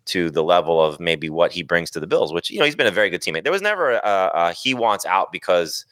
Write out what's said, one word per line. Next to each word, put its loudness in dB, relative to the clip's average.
to -2
the 0
level 4
of -2
maybe -2
what 2
he -8
brings -2
to -8
the -6
Bills, 0
which, -4
you -6
know, 4
he's -2
been 2
a 4
very 2
good -4
teammate. -4
There -2
was -2
never 0
a, 2
a 2
he -4
wants 0
out 0
because 0